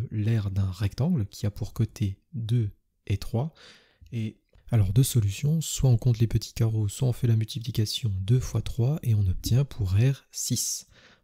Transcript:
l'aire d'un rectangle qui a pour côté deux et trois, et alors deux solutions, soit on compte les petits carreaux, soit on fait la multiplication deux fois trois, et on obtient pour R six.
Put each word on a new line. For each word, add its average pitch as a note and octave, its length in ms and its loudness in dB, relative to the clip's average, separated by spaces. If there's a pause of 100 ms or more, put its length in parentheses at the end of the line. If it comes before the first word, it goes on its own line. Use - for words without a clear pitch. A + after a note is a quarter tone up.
(120)
l'aire G#2+ 400 0
d'un F#2+ 180 0
rectangle A#2 560 0
qui - 220 -6
a G#2 40 0
pour - 220 -10
côté G#2 460 -2 (140)
deux A2+ 360 -2 (380)
et G2 100 0
trois, C3+ 360 -4 (580)
et A2+ 260 -6 (320)
alors G2 240 2
deux C3 100 4
solutions, B2+ 580 0
soit - 280 0
on A#2+ 80 6
compte A#2 220 2
les A#2 80 4
petits - 260 -4
carreaux, A2 340 0
soit C3 200 -2
on A#2+ 60 0
fait - 140 0
la A2+ 80 4
multiplication A2 880 -2
deux A#2 180 4
fois A#2 220 -2
trois, C3+ 400 0
et A2 140 2
on G#2 100 2
obtient A2+ 400 2
pour F#2+ 300 -2
R C3 360 2
six. - 540 -4 (380)